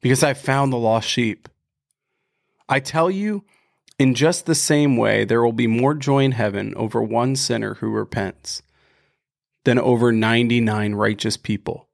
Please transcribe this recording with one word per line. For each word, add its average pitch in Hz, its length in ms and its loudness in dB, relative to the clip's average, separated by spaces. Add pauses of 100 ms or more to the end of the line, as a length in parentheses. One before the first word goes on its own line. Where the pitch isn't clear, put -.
because 131 220 2
I 143 120 2
found 135 380 -2
the 123 60 -4
lost 113 300 0
sheep.' 113 400 -4 (1200)
I 139 120 0
tell 160 300 0
you, 202 340 -4 (540)
in 131 160 4
just 156 320 0
the 165 80 2
same 147 420 2
way, 107 280 2
there 113 180 2
will 117 100 2
be 117 140 0
more 123 280 2
joy 139 300 2
in 135 80 2
heaven 104 420 -4
over 113 280 -4
one 117 340 -2
sinner 110 380 -4
who 113 160 -6
repents 104 720 -8 (1000)
than 123 140 4
over 120 320 4
ninety-nine 113 840 2
righteous 107 420 -2
people - 580 -8